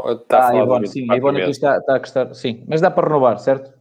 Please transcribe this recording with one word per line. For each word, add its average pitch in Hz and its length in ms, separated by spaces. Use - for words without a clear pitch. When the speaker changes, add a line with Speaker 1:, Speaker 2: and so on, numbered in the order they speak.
Speaker 1:
está - 240
a 127 40
Speaker 2:
Ah, 123 60
Speaker 1:
falar 117 160
Speaker 2:
Ivone, 123 180
Speaker 1:
dos 98 100
Speaker 2:
sim, 135 80
a - 40
Speaker 1:
vinte - 20
e - 20
quatro 117 100
Speaker 2:
Ivone 139 200
aqui 92 100
Speaker 1:
meses. - 100
Speaker 2:
está, 139 200
está 131 180
a 123 40
gostar. 127 340
Sim, - 340
mas 156 140
dá 180 100
para 170 160
renovar, 131 320
certo? 135 420